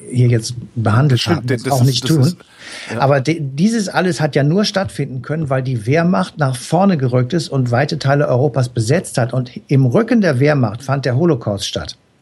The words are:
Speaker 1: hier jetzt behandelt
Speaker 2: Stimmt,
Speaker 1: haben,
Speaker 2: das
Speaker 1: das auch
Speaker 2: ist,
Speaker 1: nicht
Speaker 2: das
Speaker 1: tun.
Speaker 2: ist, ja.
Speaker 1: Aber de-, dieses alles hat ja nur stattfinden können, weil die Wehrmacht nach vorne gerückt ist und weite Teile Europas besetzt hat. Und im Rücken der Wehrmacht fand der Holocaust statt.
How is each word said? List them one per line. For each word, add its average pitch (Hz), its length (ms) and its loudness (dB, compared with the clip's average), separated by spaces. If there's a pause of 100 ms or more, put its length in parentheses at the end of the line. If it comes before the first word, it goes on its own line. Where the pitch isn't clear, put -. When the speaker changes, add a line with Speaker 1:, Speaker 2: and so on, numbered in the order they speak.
Speaker 1:
hier 123 200 2
jetzt 117 260 0 (220)
behandelt 117 440 2
Speaker 2:
Stimmt, - 180 0
Speaker 1:
haben, 120 100 -8
Speaker 2:
das 123 160 -2
Speaker 1:
das 131 80 0
auch 135 80 2
Speaker 2:
ist, 123 80 4
Speaker 1:
nicht 127 160 -2
Speaker 2:
das 131 60 -2
Speaker 1:
tun. 160 120 4
Speaker 2:
ist, 175 140 2 (560)
ja. 113 80 -4
Speaker 1:
Aber 139 200 2
de-, 156 200 -2
dieses 185 480 0
alles 170 320 0
hat 151 160 0
ja 143 80 2
nur 180 200 2
stattfinden 151 560 -4
können, 147 300 -6
weil 131 140 -2
die 123 200 -4
Wehrmacht 175 540 0
nach 135 160 0
vorne 180 420 2
gerückt 127 360 0
ist 170 160 -2
und 127 240 -2
weite 147 260 0
Teile 143 300 2
Europas 127 400 0
besetzt 123 500 0
hat. 120 140 0
Und 127 180 -4 (160)
im 135 180 4
Rücken 214 360 2
der 160 180 2
Wehrmacht 127 460 2
fand 135 220 -2
der 120 100 0
Holocaust 123 500 0
statt. - 300 -8 (260)